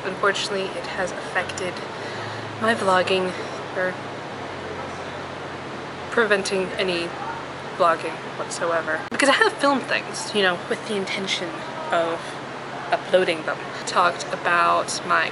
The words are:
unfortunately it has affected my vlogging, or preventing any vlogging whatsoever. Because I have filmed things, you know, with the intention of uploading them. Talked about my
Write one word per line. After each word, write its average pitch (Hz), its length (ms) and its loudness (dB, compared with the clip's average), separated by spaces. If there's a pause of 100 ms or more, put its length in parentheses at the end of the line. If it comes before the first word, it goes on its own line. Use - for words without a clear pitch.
unfortunately 190 640 0 (120)
it 170 80 -6 (120)
has 180 120 0
affected 180 640 -4 (880)
my 220 140 4
vlogging, 185 580 4 (460)
or 185 160 0 (2250)
preventing 196 560 2 (100)
any 175 320 0 (680)
vlogging 165 360 4 (260)
whatsoever. 160 600 -2 (100)
Because - 180 4
I 277 60 8
have 440 200 6
filmed 277 300 4
things, - 500 -4
you 208 80 4
know, 180 160 4 (100)
with - 200 -2
the 214 80 -2
intention 190 520 -2 (420)
of 165 300 2 (680)
uploading 180 540 4
them. 151 120 0 (300)
Talked 175 460 4
about 170 720 4
my 170 260 4